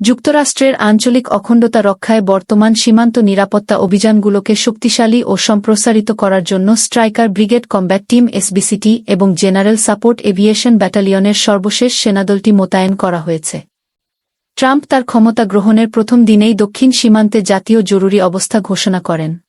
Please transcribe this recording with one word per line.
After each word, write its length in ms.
যুক্তরাষ্ট্রের 720
আঞ্চলিক 540
অখণ্ডতা 540
রক্ষায় 380
বর্তমান 540
সীমান্ত 440
নিরাপত্তা 580
অভিযানগুলোকে 760
শক্তিশালী 720
ও 120
সম্প্রসারিত 760
করার 320
জন্য 320
স্ট্রাইকার 520
ব্রিগেড 380
কমব্যাট 400
টিম 220
এসবিসিটি 800
এবং 280
জেনারেল 420
সাপোর্ট 440
এভিয়েশন 580
ব্যাটালিয়নের 560
সর্বশেষ 600
সেনাদলটি 580
মোতায়েন 440
করা 240
হয়েছে। 400
ট্রাম্প 280
তার 200
ক্ষমতা 400
গ্রহণের 460
প্রথম 340
দিনেই 300
দক্ষিণ 360
সীমান্তে 520
জাতীয় 400
জরুরি 380
অবস্থা 400
ঘোষণা 400
করেন। 380